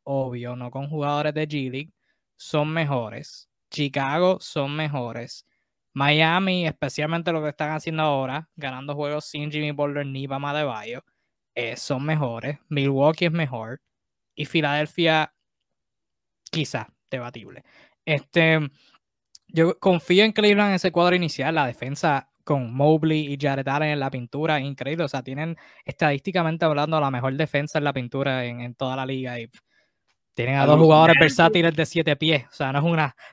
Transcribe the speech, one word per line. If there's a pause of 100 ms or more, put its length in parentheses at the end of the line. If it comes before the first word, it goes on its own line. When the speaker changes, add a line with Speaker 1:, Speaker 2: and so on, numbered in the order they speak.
Speaker 1:
obvio,
no
con
jugadores
de
G
League, (420)
son
mejores. (220)
Chicago
son
mejores. (460)
Miami,
especialmente
lo
que
están
haciendo
ahora,
ganando
juegos
sin
Jimmy
Butler
ni
Bam
Adebayo, (520)
eh,
son
mejores. (100)
Milwaukee
es
mejor, (540)
y
Filadelfia, (1200)
quizá, (220)
debatible. (420)
Este, (880)
yo
confío
en
Cleveland
en
ese
cuadro
inicial,
la
defensa (140)
con
Mobley
y
Jared
Allen
en
la
pintura,
increíble.
O
sea,
tienen, (260)
estadísticamente
hablando,
la
mejor
defensa
en
la
pintura
en,
en
toda
la
liga
y (840)
tienen
a
dos
Speaker 2:
Alucinante.
Speaker 1:
jugadores
versátiles
de
siete
pies.
O
sea,
no
es
una, (180)